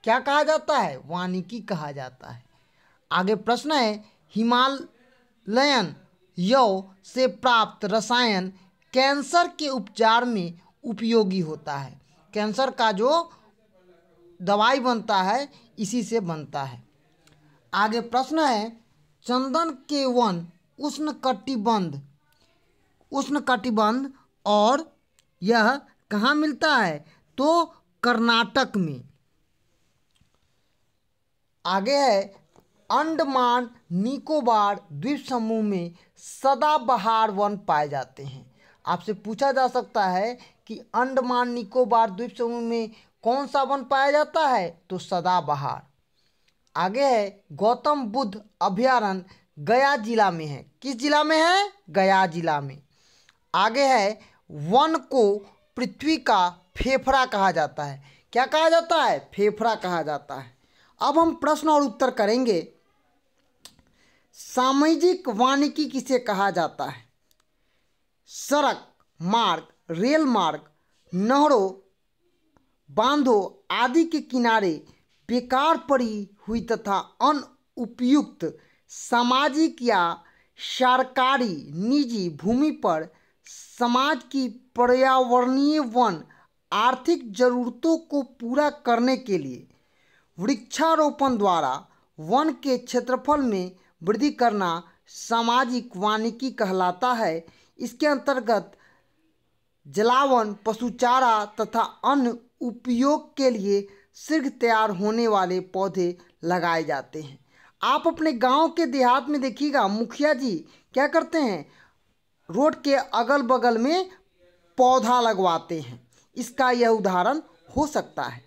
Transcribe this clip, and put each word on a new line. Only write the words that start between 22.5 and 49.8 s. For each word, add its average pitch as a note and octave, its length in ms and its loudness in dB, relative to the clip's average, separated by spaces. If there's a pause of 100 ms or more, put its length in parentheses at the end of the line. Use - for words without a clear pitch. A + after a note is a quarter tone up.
उष्णकटिबंध B3+ 1000 -2 (340)
और G#3+ 520 2 (440)
यह A#3 380 2 (300)
कहाँ A3 240 0
मिलता D4+ 420 0
है? E3 280 0 (340)
तो D#4+ 260 2 (380)
कर्नाटक A#3 720 0
में। D3+ 320 -6 (2500)
आगे G3 320 0
है, A#3 260 2 (680)
अंडमान B3+ 800 0 (220)
निकोबार A3 1000 0
द्वीप G3+ 360 -6
समूह A3+ 340 -2
में F3+ 320 -4 (220)
सदाबहार A#3+ 1120 0
वन G3+ 260 -2
पाए D3+ 320 -2
जाते C#3 360 -8
हैं। C3 300 -18 (320)
आपसे F3 260 -4
पूछा A3 400 -2
जा B3+ 160 2
सकता A3+ 380 -2
है G3+ 320 -2 (280)
कि A3 120 -12
अंडमान B3 720 -2
निकोबार A#3 600 0
द्वीप F#3+ 260 -10
समूह A#3 240 -4
में A#3 300 -4 (320)
कौन C4+ 240 0
सा C#4 160 0
वन C4+ 220 -2
पाया C4+ 260 2
जाता D4 380 2
है? G#3+ 420 -2
तो F#3 80 -6
सदाबहार। E3 880 -2 (920)
आगे F#3+ 280 0
है, G#3+ 480 0
गौतम A#3+ 520 0
बुद्ध G#3+ 380 -4 (200)
अभयारण्य G3 600 0 (340)
गया C4 380 2